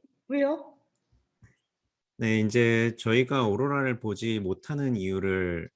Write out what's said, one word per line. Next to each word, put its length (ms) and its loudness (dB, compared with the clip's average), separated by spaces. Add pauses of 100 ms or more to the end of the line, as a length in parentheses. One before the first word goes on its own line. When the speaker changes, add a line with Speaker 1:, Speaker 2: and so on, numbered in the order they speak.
(280)
Speaker 1:
왜요? 460 -2 (1400)
Speaker 2:
네, 220 2
이제 600 4
저희가 480 2
오로라를 520 -2
보지 400 -4
못하는 560 -4
이유를 800 -2